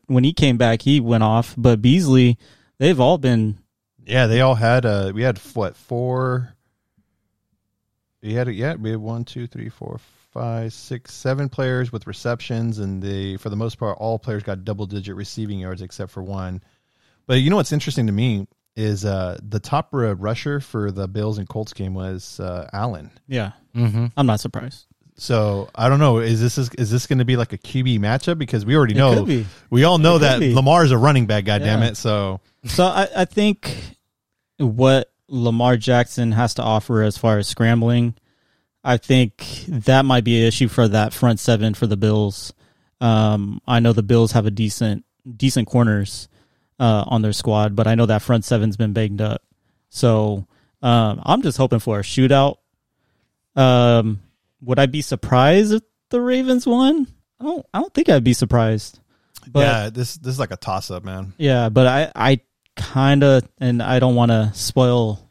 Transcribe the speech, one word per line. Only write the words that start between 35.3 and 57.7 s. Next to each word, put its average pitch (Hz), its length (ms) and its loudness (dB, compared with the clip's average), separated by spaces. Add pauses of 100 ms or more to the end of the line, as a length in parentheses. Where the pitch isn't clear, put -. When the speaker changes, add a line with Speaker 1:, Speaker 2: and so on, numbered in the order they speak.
Speaker 1:
Jackson 120 540 0
has 117 220 0
to 123 80 -6
offer 110 400 0
as 107 140 -2
far 110 220 0
as 101 100 -4
scrambling, 117 680 0 (680)
I 123 140 0
think 127 440 0 (260)
that 131 360 2
might 127 200 2
be 117 180 2
an 113 60 4
issue 117 200 0
for 117 200 2
that 107 260 0
front 117 260 0
seven 110 320 0
for 113 140 -4
the 104 100 -2
Bills. 107 560 -2 (480)
Um, 107 640 0
I 117 140 2
know 117 140 4
the 113 80 0
Bills 113 300 2
have 113 120 0
a 107 60 0
decent, 104 560 -4 (280)
decent 123 320 0
corners, 107 640 0 (500)
uh, 113 280 2
on 113 160 0
their 107 100 0
squad, 107 420 0
but 107 120 0
I 113 80 2
know 117 100 4
that 107 160 2
front 117 240 0
seven's 107 320 0
been 107 160 -2
banged 104 300 -2
up. 107 200 -4 (460)
So, 107 580 0 (360)
um, 117 420 2
I'm 214 160 2
just 160 160 -2
hoping 123 220 0
for 107 200 -4
a 101 40 -6
shootout. 135 540 2 (960)
Um, 120 680 4 (420)
would 127 160 -2
I 143 80 4
be 143 160 -4
surprised 156 720 2
if 220 80 -2 (260)
the 240 120 -2
Ravens 254 460 0
won? 262 400 2 (320)
I 233 60 -14
don't, 311 300 -8